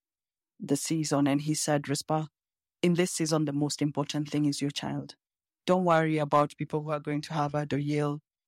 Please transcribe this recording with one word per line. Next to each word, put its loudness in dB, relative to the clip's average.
the -2
season. 0
And 2
he -2
said, 0
"Rispa, -2
in 4
this 2
season, 0
the -2
most -2
important -2
thing 0
is -2
your -2
child. -8
Don't 4
worry 4
about 2
people -4
who -6
are -2
going -4
to -8
Harvard -2
or 0
Yale. -2